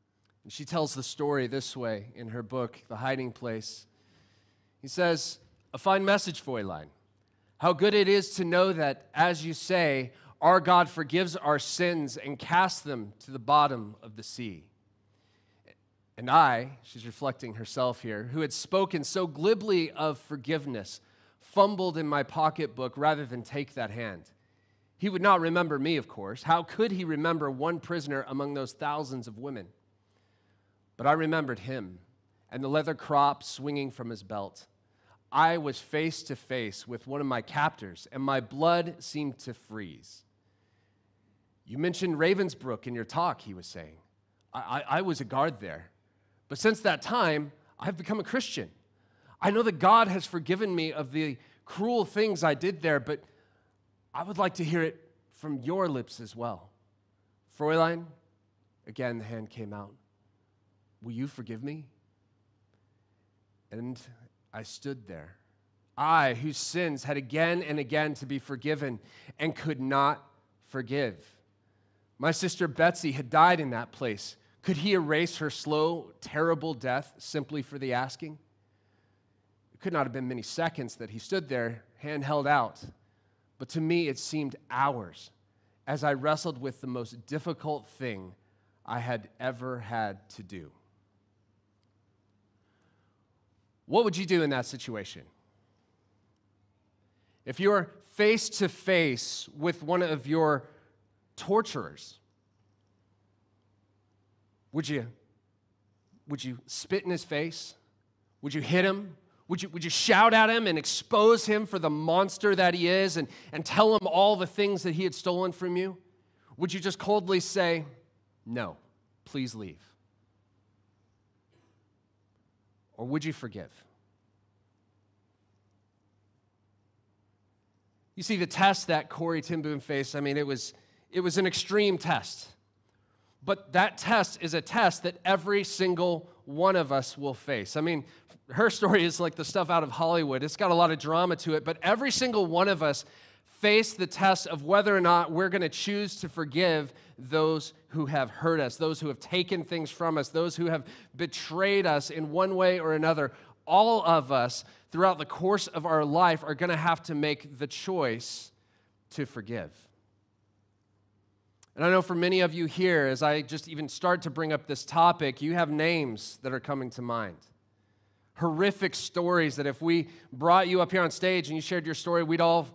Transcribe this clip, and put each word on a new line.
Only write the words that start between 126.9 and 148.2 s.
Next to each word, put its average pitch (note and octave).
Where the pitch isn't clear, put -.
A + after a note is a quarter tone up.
You F#3+
see, A3
the F3
test F#3+
that D#3
Corrie E3
ten D#3+
Boom D3
faced, C#3
I D3
mean, C#3+
it D3
was, C3+
it F#3
was F3+
an F#3+
extreme G3
test. -
But F#3+
that F#3
test G#3
is E3
a D#3+
test -
that F3
every G3
single F3+
one E3
of D#3+
us C3+
will C#3
face. A2+
I D3+
mean, D#3
her G3
story G3
is E3+
like E3
the D#3+
stuff E3+
out E3+
of C3+
Hollywood. D3+
It's D3+
got F#3+
a -
lot E3+
of D#3
drama E3
to D#3+
it, D#3
but D#3+
every A3+
single A3
one E3+
of F3
us C#3+
face G#3+
the F#3
test F#3
of D3
whether G3+
or F#3
not F3
we're F3
gonna F3+
choose G3+
to E3+
forgive D#3
those D#3
who D#3
have C3+